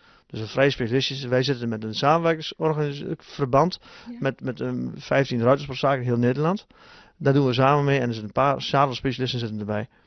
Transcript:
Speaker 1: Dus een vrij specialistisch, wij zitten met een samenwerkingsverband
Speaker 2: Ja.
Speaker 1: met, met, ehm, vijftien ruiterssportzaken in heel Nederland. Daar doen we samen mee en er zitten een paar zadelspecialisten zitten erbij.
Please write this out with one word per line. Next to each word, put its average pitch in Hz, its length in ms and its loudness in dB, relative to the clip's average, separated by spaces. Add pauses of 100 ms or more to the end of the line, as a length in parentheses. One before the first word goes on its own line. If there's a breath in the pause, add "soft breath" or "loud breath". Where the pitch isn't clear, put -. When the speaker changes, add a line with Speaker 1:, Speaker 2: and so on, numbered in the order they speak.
(260 soft breath)
Speaker 1:
Dus - 140 -10
een 107 60 -6
vrij 139 240 2
specialistisch, 131 540 -2
wij 127 180 2
zitten 123 260 -2
met 110 160 -6
een 110 100 -6
samenwerkingsverband 151 1800 0 (320 loud breath)
Speaker 2:
Ja. 240 100 -14
Speaker 1:
met, 131 200 -4
met, 127 200 -6
ehm, 127 340 -4
vijftien 135 460 0
ruiterssportzaken 135 600 2
in 123 60 -4
heel 120 120 2
Nederland. 143 480 2 (500 soft breath)
Daar 139 160 2
doen 139 140 4
we 127 60 2
samen 135 320 4
mee 139 140 4
en 123 100 0
er 117 60 -2
zitten 110 100 -8
een 101 80 -10
paar 135 300 2
zadelspecialisten 127 760 0
zitten 110 200 -6
erbij. 104 300 -4 (180 soft breath)